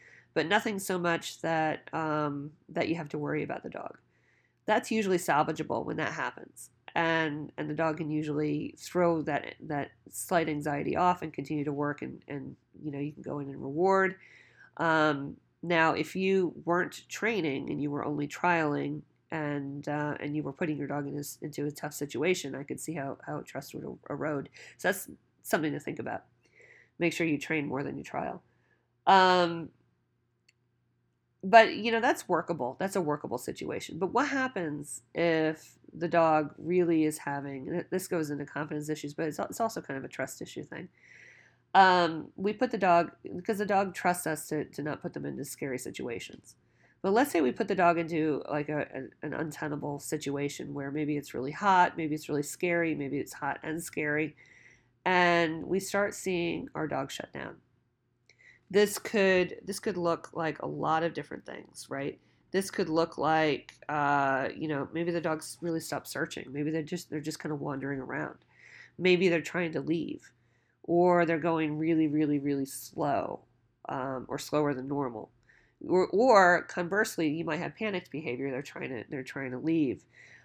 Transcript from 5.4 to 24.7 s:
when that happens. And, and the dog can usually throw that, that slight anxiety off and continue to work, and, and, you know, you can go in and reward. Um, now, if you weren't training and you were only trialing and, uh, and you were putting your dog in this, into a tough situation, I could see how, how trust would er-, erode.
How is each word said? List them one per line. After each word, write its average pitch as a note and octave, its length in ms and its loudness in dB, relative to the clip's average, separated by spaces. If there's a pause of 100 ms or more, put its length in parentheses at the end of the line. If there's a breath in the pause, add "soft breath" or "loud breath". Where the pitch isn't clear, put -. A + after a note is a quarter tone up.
when - 120 -4
that C#3+ 160 -2
happens. - 580 -8 (240)
And, D#3+ 640 0
and D3+ 140 -4
the D3+ 40 -4
dog D#3+ 220 0
can D#3 140 -4
usually D3+ 680 -2
throw E3+ 440 2
that, - 380 -4
that D3 320 -4 (180)
slight E3 380 0
anxiety D3 480 -2
off F3+ 260 4
and D#3 100 -8
continue D3 320 -4
to D3 80 -2
work, D3 300 -2
and, C3 260 -10
and, C3+ 280 -10 (260)
you D3+ 80 -8
know, C#3 80 -6
you D3 140 -4
can C3 100 -16
go C#3 160 -6
in C#3 100 -8
and C#3 140 -10
reward. F#3 540 2 (600 loud breath)
Um, D3+ 600 2 (260)
now, E3 320 4
if D#3 220 -2
you F#3+ 380 4 (100)
weren't E3+ 440 0
training D#3+ 640 -2
and D3 120 -2
you D3 80 -2
were C#3+ 140 -2
only D3 240 -2
trialing D3 760 0 (280)
and, C#3+ 580 -4
uh, D3 320 -2
and D3 160 -4
you D3+ 60 0
were C#3+ 100 -6
putting D#3 240 -4
your C#3+ 100 -4
dog C#3+ 200 -4
in C#3+ 100 -8
this, - 240 -10
into D3 260 -6
a D3 40 -4
tough D3 240 -8
situation, D3 600 -2
I C3+ 80 -8
could C#3+ 180 -8
see D#3 140 -8
how, C#3 320 -6
how D3 140 -6
trust - 340 -12
would - 100 -10
er-, C#3 300 -10
erode. C#3+ 340 -4 (300 loud breath)